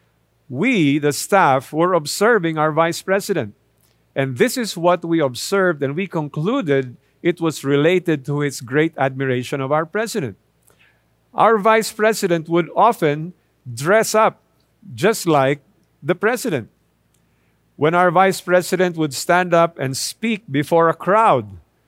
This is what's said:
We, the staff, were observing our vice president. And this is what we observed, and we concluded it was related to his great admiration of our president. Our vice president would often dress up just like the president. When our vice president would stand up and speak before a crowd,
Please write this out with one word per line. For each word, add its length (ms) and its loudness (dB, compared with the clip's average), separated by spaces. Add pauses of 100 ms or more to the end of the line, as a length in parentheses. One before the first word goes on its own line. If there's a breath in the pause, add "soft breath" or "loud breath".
(500)
We, 480 0
the 140 0
staff, 600 2
were 220 0
observing 640 0
our 140 0
vice 280 0
president. 540 -4 (600)
And 240 -2
this 180 2
is 200 -4
what 280 2
we 160 0
observed, 640 0
and 120 -2
we 140 -4
concluded 880 -2 (260)
it 180 -2
was 220 -4
related 640 0
to 160 -4
his 200 -6
great 380 0
admiration 640 -2
of 100 -4
our 160 0
president. 500 -6 (960 soft breath)
Our 260 4
vice 340 2
president 560 -2
would 260 0
often 600 0 (380)
dress 440 0
up 240 2 (540)
just 320 0
like 340 2 (420)
the 140 -2
president. 540 -4 (1080)
When 180 0
our 160 4
vice 300 2
president 560 0
would 180 -2
stand 400 0
up 240 2
and 180 -4
speak 540 -6
before 380 2
a 60 2
crowd, 640 2 (300)